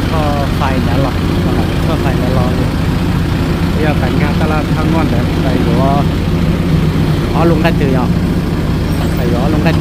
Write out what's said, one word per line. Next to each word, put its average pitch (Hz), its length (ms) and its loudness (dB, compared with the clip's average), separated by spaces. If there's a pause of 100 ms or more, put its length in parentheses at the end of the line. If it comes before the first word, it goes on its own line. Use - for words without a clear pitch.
(120)
kho 147 340 0 (140)
phai 135 260 0
đã - 100 0
lòi, 139 160 0 (320)
còn - 100 0
lại - 100 0 (240)
kho - 60 0 (100)
phai - 180 0
đã - 120 -2
lòi. - 180 2 (1200)
Bây 156 100 0
giờ 151 160 0
cảnh 160 200 0
ga - 80 2 (120)
ta 160 60 0
là 156 160 0 (140)
thang 156 160 0
ngon 160 200 0
để - 60 0 (260)
phải - 120 0 (100)
có, 139 360 2 (1300)
có 151 100 2
luôn 165 180 2
cái 165 180 2
từ 143 60 2
nhở. 127 180 0 (1120)
Phải - 160 0
có - 160 0
luôn - 160 0
cái 165 160 2